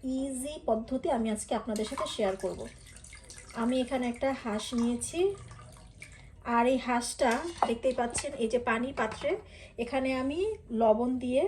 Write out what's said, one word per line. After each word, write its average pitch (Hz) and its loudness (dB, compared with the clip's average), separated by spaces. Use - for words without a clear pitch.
ইজি 269 -6
পদ্ধতি 233 0
আমি 226 0
আজকে - -4
আপনাদের 214 -2
সাথে - -2
শেয়ার 196 2
করব। 180 -4
আমি 240 2
এখানে 247 0
একটা 262 0
হাঁস 214 -4
নিয়েছি, 240 2
আর 240 8
এই 262 4
হাঁসটা 247 2
দেখতেই 247 0
পাচ্ছেন, 240 -2
এই 226 0
যে 247 4
পানি 240 0
পাত্রে 226 -2
এখানে 262 -2
আমি 285 -2
লবণ 226 6
দিয়ে 254 2